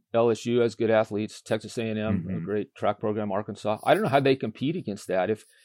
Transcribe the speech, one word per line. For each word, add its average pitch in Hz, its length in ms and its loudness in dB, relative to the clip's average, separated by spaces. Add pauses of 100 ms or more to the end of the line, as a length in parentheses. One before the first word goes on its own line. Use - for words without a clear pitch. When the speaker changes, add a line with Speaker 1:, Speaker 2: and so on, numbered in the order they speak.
(120)
Speaker 1:
L 117 180 4
S 110 140 0
U 120 140 2
has 117 160 2
good 113 160 0
athletes, 107 500 0
Texas 110 380 -6
A 117 40 -2
and 110 160 -4
M, 101 300 -2
Speaker 2:
Mm-hmm. 92 80 -4
Speaker 1:
a 82 40 -6
great 98 340 -4
track 104 260 -2
program, 107 320 -2
Arkansas. 107 500 -4
I 139 120 4
don't 196 80 2
know 170 80 0
how 139 100 4
they 135 160 4
compete 135 400 -4
against 107 320 -8
that. 92 220 0
If, - 160 -4 (180)